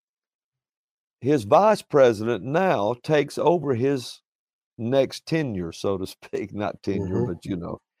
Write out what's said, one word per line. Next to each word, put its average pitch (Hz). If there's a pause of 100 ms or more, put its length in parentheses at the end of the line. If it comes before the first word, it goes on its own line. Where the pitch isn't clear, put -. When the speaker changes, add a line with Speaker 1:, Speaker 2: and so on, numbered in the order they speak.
(1200)
Speaker 1:
His 127
vice 185
president 117
now 135
takes 143
over 143
his 127 (560)
next 123
tenure, 110
so 98
to 92
speak, -
<laughs> -
not 101
tenure, 98
Speaker 2:
Mm-hmm. 110
Speaker 1:
but 87
you 95
know. 85 (200)